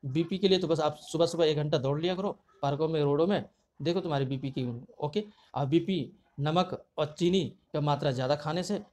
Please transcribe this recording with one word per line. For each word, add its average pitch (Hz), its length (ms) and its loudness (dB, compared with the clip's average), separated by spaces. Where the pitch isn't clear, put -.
बीपी 160 320 -2
के 196 100 2
लिए 185 120 6
तो 180 80 -2
बस 160 120 2
आप 151 160 0
सुबह-सुबह 165 500 2
एक 156 120 4
घंटा 151 200 0
दौड़ 139 240 0
लिया 180 140 0
करो, 190 240 -4
पार्कों 143 260 0
में, 160 140 0
रोडों 147 260 4
में, 202 220 0
देखो 170 200 0
तुम्हारी 143 240 -2
बीपी 135 260 -4
की, 123 340 -6
ओके। 180 240 -4
और 135 100 0
बीपी, 170 460 0
नमक 160 460 0
और 151 220 -2
चीनी 175 340 2
का 151 80 -2
मात्रा 143 300 0
ज़्यादा 131 240 0
खाने 156 280 -4
से 202 300 -4